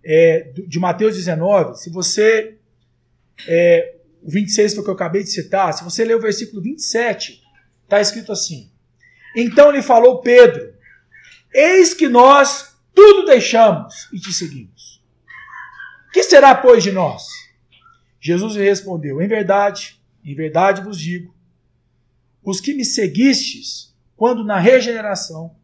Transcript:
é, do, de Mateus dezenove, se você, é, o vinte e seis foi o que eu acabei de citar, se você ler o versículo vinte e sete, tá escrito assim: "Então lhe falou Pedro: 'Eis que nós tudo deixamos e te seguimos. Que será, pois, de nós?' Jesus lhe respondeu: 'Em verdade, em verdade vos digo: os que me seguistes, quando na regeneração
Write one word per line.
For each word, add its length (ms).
é, 520
do, 120
de 120
Mateus 360
dezenove, 600
se 140
você, 680
é, 500
o 80
vinte 160
e 40
seis 220
foi 80
o 20
que 60
eu 60
acabei 260
de 80
citar, 460
se 80
você 200
ler 120
o 60
versículo 380
vinte 200
e 40
sete, 600
tá 140
escrito 300
assim: 400
"Então 340
lhe 140
falou 380
Pedro: 500
'Eis 400
que 140
nós 720
tudo 320
deixamos 880
e 60
te 120
seguimos. 720
Que 100
será, 300
pois, 300
de 80
nós?' 360
Jesus 320
lhe 80
respondeu: 580
'Em 60
verdade, 720
em 100
verdade 480
vos 160
digo: 360
os 180
que 120
me 120
seguistes, 1080
quando 300
na 140
regeneração 1040